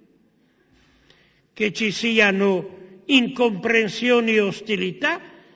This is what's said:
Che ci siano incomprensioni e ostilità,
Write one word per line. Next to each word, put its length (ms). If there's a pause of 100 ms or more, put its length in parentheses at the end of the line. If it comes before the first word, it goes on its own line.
(1500)
Che 200
ci 180
siano 1120
incomprensioni 1300
e 60
ostilità, 800 (340)